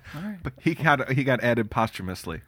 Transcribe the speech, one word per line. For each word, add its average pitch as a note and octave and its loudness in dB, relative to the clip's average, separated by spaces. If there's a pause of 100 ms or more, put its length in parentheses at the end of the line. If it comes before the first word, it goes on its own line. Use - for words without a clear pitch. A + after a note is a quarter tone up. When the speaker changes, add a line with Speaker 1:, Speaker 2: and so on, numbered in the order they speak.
(140)
Speaker 1:
All D3+ -10
right. G3+ -8
Speaker 2:
<laughs> E3 -18
But C3+ -8
he E3 2
got, C#3+ 2
he C3 2
got B2+ 2
added A#2 2
posthumously. F#2 -4